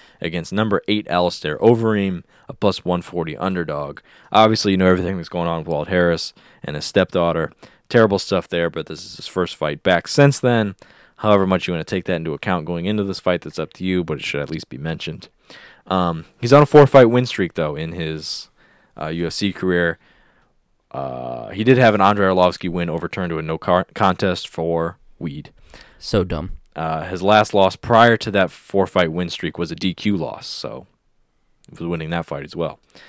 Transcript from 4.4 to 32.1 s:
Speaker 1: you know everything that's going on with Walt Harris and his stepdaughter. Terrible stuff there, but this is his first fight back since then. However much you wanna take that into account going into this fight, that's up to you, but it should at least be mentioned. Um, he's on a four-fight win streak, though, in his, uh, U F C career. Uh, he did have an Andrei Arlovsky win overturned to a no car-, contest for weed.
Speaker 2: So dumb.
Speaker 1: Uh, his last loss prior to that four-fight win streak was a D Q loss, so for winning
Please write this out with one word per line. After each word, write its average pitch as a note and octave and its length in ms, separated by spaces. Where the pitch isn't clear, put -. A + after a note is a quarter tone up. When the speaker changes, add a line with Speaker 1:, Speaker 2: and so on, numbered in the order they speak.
Speaker 1:
you F#2+ 40
know F#2 120
everything F#2 280
that's E2+ 120
going F2 180
on E2+ 140
with D#2 80
Walt D#2 180
Harris F2 480
and D2 100
his D2 100
stepdaughter. E2+ 680
Terrible G#2+ 300
stuff F#2 300
there, E2+ 200
but D#2+ 180
this D#2+ 180
is - 100
his - 140
first F2+ 260
fight D2+ 300
back F2+ 240
since C#3+ 320
then. A2+ 340
However G2+ 280
much F#2+ 220
you F2+ 40
wanna D#2+ 120
take F#2 220
that F#2 100
into D#2+ 180
account F2 320
going E2+ 200
into G#2 180
this G2 160
fight, F2+ 220
that's D#2 180
up D#2 140
to - 100
you, F#2 180
but D#2 160
it C2+ 60
should - 160
at C#2 100
least D#2 180
be - 100
mentioned. - 500
Um, F2 380
he's A#2+ 120
on D3 120
a - 20
four-fight C3+ 440
win B2 160
streak, F#2 280
though, D2+ 220
in E2 160
his, D#2+ 560
uh, D2+ 60
U E2+ 220
F D#2+ 60
C G2+ 180
career. F2 480
Uh, B1 600
he F#2 120
did B2 160
have A#2 160
an G#2 60
Andrei G2+ 260
Arlovsky F#2 420
win E2+ 220
overturned E2+ 400
to D#2+ 80
a D#2 40
no D#2+ 140
car-, F2+ 380
contest F#2 540
for E2 500
weed. - 340
Speaker 2:
So - 260
dumb. F2 280
Speaker 1:
Uh, D#2+ 280
his F2+ 180
last G#2+ 320
loss F#2+ 220
prior A#2 400
to A2+ 160
that F#2+ 180
four-fight F#2 600
win F2 180
streak - 260
was E2+ 140
a E2+ 60
D F#2 180
Q G2+ 220
loss, D2+ 300
so - 400
for E2+ 160
winning D#2+ 220